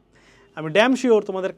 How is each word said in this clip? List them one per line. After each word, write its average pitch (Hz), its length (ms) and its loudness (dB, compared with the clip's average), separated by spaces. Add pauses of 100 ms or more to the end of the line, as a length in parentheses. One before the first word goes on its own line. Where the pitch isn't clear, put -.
(560)
আমি 160 140 -8
ড্যাম 233 260 2
শিওর 226 280 2
তোমাদের 190 340 -6